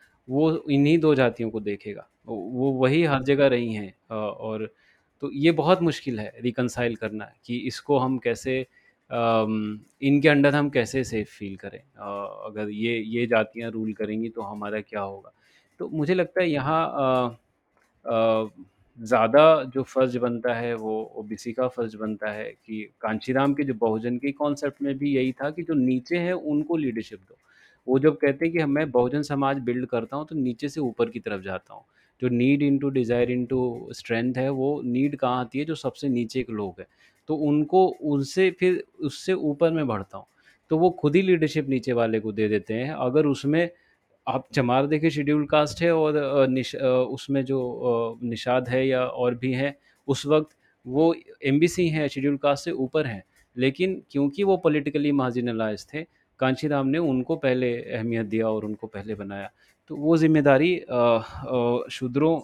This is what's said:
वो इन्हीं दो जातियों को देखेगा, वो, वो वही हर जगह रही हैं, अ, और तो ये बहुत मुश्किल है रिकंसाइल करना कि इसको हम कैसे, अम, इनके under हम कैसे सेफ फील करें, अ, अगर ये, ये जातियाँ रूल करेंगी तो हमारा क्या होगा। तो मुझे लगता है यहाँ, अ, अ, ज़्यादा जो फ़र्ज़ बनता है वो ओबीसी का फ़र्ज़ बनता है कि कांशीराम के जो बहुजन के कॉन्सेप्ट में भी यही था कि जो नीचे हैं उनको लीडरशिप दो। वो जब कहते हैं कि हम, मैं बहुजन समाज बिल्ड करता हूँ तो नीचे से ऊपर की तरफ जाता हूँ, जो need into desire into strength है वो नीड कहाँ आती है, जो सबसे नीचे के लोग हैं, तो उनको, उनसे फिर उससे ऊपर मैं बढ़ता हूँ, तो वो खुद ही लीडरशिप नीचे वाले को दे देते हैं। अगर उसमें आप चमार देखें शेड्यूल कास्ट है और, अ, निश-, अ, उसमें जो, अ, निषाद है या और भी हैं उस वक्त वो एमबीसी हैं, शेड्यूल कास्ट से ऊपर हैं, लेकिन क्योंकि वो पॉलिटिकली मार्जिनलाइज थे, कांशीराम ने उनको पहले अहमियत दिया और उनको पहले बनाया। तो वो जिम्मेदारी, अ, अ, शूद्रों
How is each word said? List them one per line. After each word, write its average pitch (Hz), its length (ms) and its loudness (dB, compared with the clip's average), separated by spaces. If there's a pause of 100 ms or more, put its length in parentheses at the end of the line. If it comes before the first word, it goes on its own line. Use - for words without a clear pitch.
(300)
वो 156 420 0
इन्हीं 143 260 6
दो 156 180 4
जातियों 117 340 2
को 110 100 -6
देखेगा, 104 500 -8 (180)
वो, 117 80 -10
वो 123 360 -2
वही 131 320 2
हर 139 200 2
जगह 139 240 4
रही 120 260 2
हैं, 101 220 -8 (160)
अ, 113 40 -6
और 107 580 -6 (480)
तो 143 100 -8
ये 151 200 2
बहुत 160 300 2
मुश्किल 139 380 -2
है 107 220 -10
रिकंसाइल 120 540 -2
करना 107 360 -8 (140)
कि 120 120 -6
इसको 127 400 -2
हम 131 200 0
कैसे, 131 500 -4 (440)
अम, 110 680 0 (220)
इनके 139 260 4
under 143 260 6
हम 147 160 0
कैसे 131 340 0
सेफ 113 260 -4
फील 98 260 -14
करें, - 240 -16
अ, 101 640 -12
अगर 107 240 -8
ये, 113 300 -2
ये 117 280 -4
जातियाँ 117 440 0
रूल 110 220 -6
करेंगी 110 360 -6
तो 113 120 -10
हमारा 104 400 -8
क्या 104 200 -8
होगा। 98 320 -12 (460)
तो 180 100 -8
मुझे 156 240 0
लगता 185 280 0
है 175 80 2
यहाँ, 151 460 0
अ, 127 400 2 (720)
अ, 113 380 2 (540)
ज़्यादा 127 640 6
जो 131 200 -4
फ़र्ज़ 127 340 0
बनता 120 360 -2
है 120 220 -2
वो 110 400 -4
ओबीसी 107 360 -10
का 127 160 -2
फ़र्ज़ 113 300 -6
बनता 107 340 -6
है 107 120 -8
कि 110 460 -12 (120)
कांशीराम 131 520 0
के 147 100 -2
जो 135 100 -2
बहुजन 113 440 -2
के 139 140 -4
कॉन्सेप्ट 143 500 -4
में 139 160 -4
भी 143 180 -2
यही 131 160 0
था 135 180 -6
कि 165 140 -8
जो 165 100 -4
नीचे 127 440 0
हैं 175 160 -2
उनको 151 440 -2
लीडरशिप 113 420 -6
दो। - 160 -20 (520)
वो 131 120 4
जब 151 180 4
कहते 139 280 2
हैं 165 80 -2
कि 170 60 0
हम, 151 120 0
मैं 147 200 0
बहुजन 123 300 2
समाज 139 380 0
बिल्ड 123 260 -2
करता 120 320 -4
हूँ 151 100 -8
तो 165 80 -10
नीचे 127 340 -2
से 151 120 -6
ऊपर 117 280 -2
की 117 100 -12
तरफ 101 220 -6
जाता 95 320 -10
हूँ, 101 100 -20 (380)
जो 127 80 0
need 139 420 2
into 139 260 0
desire 120 400 2
into 123 480 -2 (160)
strength 120 360 -2
है 131 120 0
वो 139 320 -2
नीड 127 340 -2
कहाँ 127 240 0
आती 127 200 -6
है, 151 60 -4
जो 160 100 -6
सबसे 139 340 -6
नीचे 120 340 -2
के 117 100 -10
लोग 101 260 -6
हैं, - 80 -18 (400)
तो 160 80 -2
उनको, 151 520 4
उनसे 156 640 0
फिर 180 320 0 (160)
उससे 160 340 -4
ऊपर 160 380 0
मैं 156 160 0
बढ़ता 98 300 -6
हूँ, 101 80 -16 (440)
तो 160 80 2
वो 175 120 4
खुद 147 260 2
ही 185 60 6
लीडरशिप 156 480 2
नीचे 127 240 0
वाले 113 260 2
को 110 120 -4
दे 107 160 0
देते 104 260 -2
हैं। 127 180 -4
अगर 139 340 0
उसमें 147 440 0 (580)
आप 131 260 -4
चमार 131 340 2
देखें 151 220 2
शेड्यूल 147 360 0
कास्ट 151 360 0
है 170 140 4
और, 151 200 2
अ, 139 300 2
निश-, 131 300 -2
अ, 127 340 2
उसमें 135 360 -2
जो, 127 260 -2
अ, 117 540 -2
निषाद 123 440 -2
है 131 180 2
या 127 180 0
और 123 300 -2
भी 127 180 -2
हैं 139 240 -2 (300)
उस 139 180 -2
वक्त 151 300 2 (320)
वो 156 280 4 (300)
एमबीसी 165 440 4
हैं, 151 180 0
शेड्यूल 139 300 -2
कास्ट 139 280 0
से 170 60 -4
ऊपर 135 340 -2
हैं, 107 180 -8 (340)
लेकिन 151 540 0
क्योंकि 143 320 0
वो 190 140 4
पॉलिटिकली 147 540 0
मार्जिनलाइज 120 840 -2
थे, 156 120 -8 (340)
कांशीराम 135 480 0
ने 139 100 2
उनको 143 380 0
पहले 127 420 0
अहमियत 113 480 -4
दिया 110 240 0
और 107 160 -2
उनको 107 220 -8
पहले 104 280 -10
बनाया। 98 360 -10 (360)
तो 151 80 -12
वो 156 220 4
जिम्मेदारी, 156 600 6
अ, 120 460 2 (240)
अ, 120 440 0
शूद्रों 139 520 0